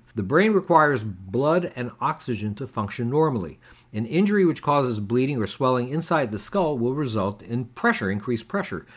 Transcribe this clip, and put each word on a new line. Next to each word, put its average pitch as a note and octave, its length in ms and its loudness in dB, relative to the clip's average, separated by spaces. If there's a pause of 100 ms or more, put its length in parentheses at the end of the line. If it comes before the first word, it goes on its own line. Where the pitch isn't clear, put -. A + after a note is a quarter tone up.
(140)
The G#2+ 80 -2
brain E3 300 4
requires D3+ 520 4
blood A#2 720 0
and B2 140 -6 (100)
oxygen A2+ 540 -4
to C3 120 -10
function A2+ 440 -4
normally. C3 480 0 (340)
An G#2+ 140 -4
injury G3 380 2
which D#3+ 180 2
causes C3 380 2
bleeding B2 420 0
or G2+ 40 -2
swelling B2+ 420 0
inside D3+ 420 -2
the G#2 80 -6
skull D#3 400 -2
will A#2+ 160 0
result G#2+ 480 -2
in A#2 220 -4
pressure, A3 460 -2
increased A2 380 -4
pressure. F#3+ 380 -6 (100)